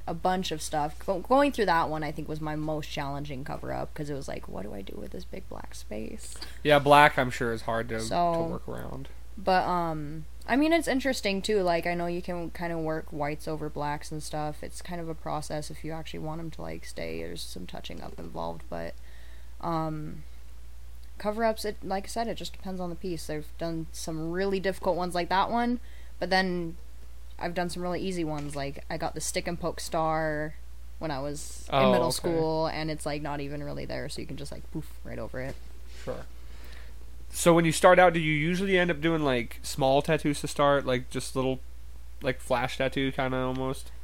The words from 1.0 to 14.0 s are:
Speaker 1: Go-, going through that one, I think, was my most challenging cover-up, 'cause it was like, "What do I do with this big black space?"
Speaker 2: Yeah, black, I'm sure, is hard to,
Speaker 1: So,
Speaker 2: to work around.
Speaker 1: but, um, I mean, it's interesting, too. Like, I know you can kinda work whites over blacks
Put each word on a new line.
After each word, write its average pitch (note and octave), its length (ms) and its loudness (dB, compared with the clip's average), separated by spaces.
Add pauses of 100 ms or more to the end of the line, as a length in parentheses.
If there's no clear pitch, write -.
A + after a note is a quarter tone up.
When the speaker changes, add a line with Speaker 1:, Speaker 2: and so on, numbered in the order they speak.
Speaker 1:
Go-, F#3+ 140 2
going C#4 320 6
through G#3+ 140 2
that E3 220 4
one, D#3 140 -2
I D3+ 80 -2
think, D#3+ 180 -6
was D3+ 120 -4
my D3+ 160 -2
most D#3 340 -2
challenging C#3+ 540 -4
cover-up, C3 500 -4
'cause D3+ 160 -6
it D3 40 -2
was C#3 120 -6
like, - 220 -6
"What F#3 160 -6
do G#3 100 -8
I G3 80 -8
do - 160 -8
with G3 140 -8
this F#3 120 -8
big - 240 -8
black - 280 -8
space?" A3 580 -8 (300)
Speaker 2:
Yeah, D3 160 8
black, C#3+ 360 12
I'm B2+ 140 4
sure, A#2+ 220 0
is A2+ 100 -2
hard A#2 280 0
to, A2 100 -2
Speaker 1:
So, E3+ 340 2
Speaker 2:
to E3 80 2 (100)
work - 160 -6
around. C3 420 -6 (280)
Speaker 1:
but, F#3+ 260 4
um, D#3+ 600 -2 (240)
I A#3 80 4
mean, D#4 160 6
it's E4 160 4
interesting, B3 520 0
too. G#3 220 4
Like, E3+ 240 4
I F3 80 2
know F3 120 0
you F3 140 -2
can F3 300 -4
kinda E3+ 280 -4
work D#3 340 -2
whites D3 340 -2
over D3+ 220 -4
blacks D3 420 -4